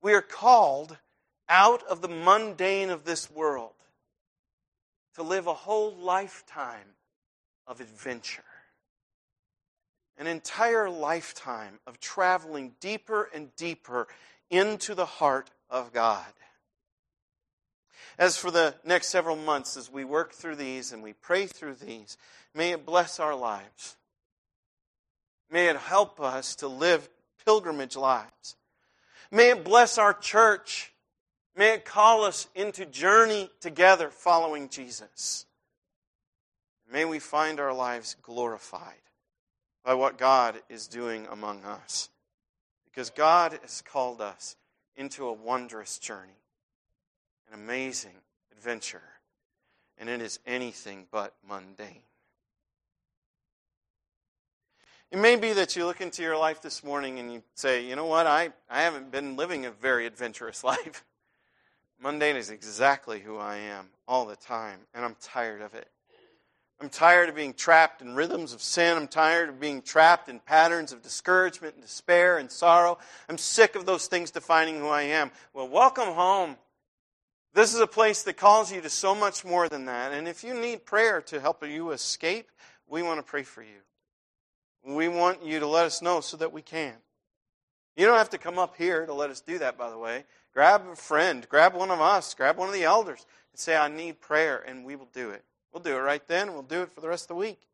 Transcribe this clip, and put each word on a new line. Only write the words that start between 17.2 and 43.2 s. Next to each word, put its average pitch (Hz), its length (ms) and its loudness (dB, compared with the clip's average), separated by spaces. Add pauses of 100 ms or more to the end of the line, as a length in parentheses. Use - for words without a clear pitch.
As 175 200 2
for 180 140 -6
the 165 240 2 (100)
next 175 220 0
several 165 300 -2
months, 151 400 -4
as 120 140 -18
we 135 120 -12
work 151 300 -4
through 160 240 -14
these 131 340 -12
and 113 100 -18
we 107 120 -18
pray 185 320 -2
through 156 300 -16
these, 113 420 -20 (360)
may 170 180 -4
it 156 140 -8
bless 170 340 0
our 151 160 -4
lives. 104 600 -10 (1500)
May 175 180 0
it 156 100 0
help 190 420 0
us 131 380 -6
to 147 100 -10
live 151 420 0 (360)
pilgrimage 165 500 0
lives. 131 600 -2 (760)
May 240 200 8
it 202 120 0
bless 226 340 6
our 202 160 4
church. - 760 2 (640)
May 208 200 6
it - 100 -10
call 214 400 4
us - 300 -4
into 190 300 -8
journey 196 640 4 (120)
together 165 480 4
following 160 580 0
Jesus. 123 800 -12 (1500)
May 147 140 -2
we 160 140 -6
find 156 400 -4
our 139 140 -4
lives 123 480 -6
glorified 113 800 -10 (840)
by 127 100 0
what 131 240 -2
God 123 500 2
is 113 200 -18
doing 113 440 -10
among 104 320 -12
us. - 460 -12 (760)
Because - 260 -14
God 160 500 2